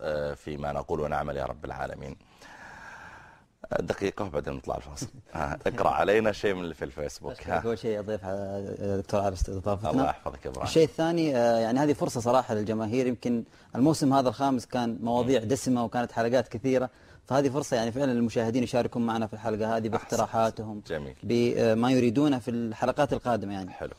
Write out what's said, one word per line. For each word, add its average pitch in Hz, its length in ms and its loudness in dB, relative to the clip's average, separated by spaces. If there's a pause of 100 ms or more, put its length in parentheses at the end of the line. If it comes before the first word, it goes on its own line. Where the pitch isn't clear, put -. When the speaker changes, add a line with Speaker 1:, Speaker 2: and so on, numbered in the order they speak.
Speaker 1:
آه، 73 340 -2
فيما 71 380 -6
نقول 76 280 -2
ونعمل 73 360 -2
يا 67 80 -4
رب 60 200 -8
العالمين. 67 520 -8 (1600)
دقيقة 95 440 -2
وبعدين 73 300 -4
نطلع 67 220 -6
الفاصل. 71 300 -10 (280)
آه، 76 320 -4
اقرأ 95 240 2
علينا 101 420 4
شيء 101 220 0
من 92 60 -6
اللي 82 140 -6
في 82 100 -8
الفيسبوك. 73 480 -8
Speaker 2:
أشكرك 87 340 -4
أول 113 120 -2
شيء 110 200 -2
أضيف 101 260 -6
على 98 800 -4
دكتور 101 180 0
عابس 95 280 0
استضافتنا. 98 420 -2
Speaker 1:
الله 135 140 4
يحفظك - 400 -4
يا 67 60 -6
إبراهيم. - 180 -4
Speaker 2:
الشيء 160 160 6
الثاني، 160 520 0
آه، 117 220 6
يعني 113 200 2
هذه 147 140 4
فرصة 143 280 -2
صراحة 120 340 4
للجماهير، 110 520 0
يمكن 120 380 -2 (300)
الموسم 139 400 4
هذا 131 140 6
الخامس 131 380 0
كان 117 360 -2
مواضيع 120 380 2
Speaker 1:
مم. 110 80 -6
Speaker 2:
دسمة 127 360 2
وكانت 120 280 -2
حلقات 117 360 2
كثيرة، 127 420 0 (360)
فهذه 139 220 4
فرصة 139 280 -2
يعني 113 160 0
فعلا 135 200 0
المشاهدين 117 500 2
يشاركون 117 440 0
معنا 113 200 0
في 110 80 -8
الحلقة 110 420 -2
هذه - 20 2
Speaker 1:
أحسن. 113 100 -2
Speaker 2:
باقتراحاتهم، 110 1000 0
Speaker 1:
جميل. 73 360 -6
Speaker 2:
بما 117 680 4
يريدونه 127 480 4
في 120 120 -6
الحلقات 120 600 0
القادمة 110 420 -2
يعني. 95 160 -8
Speaker 1:
حلو. - 280 -10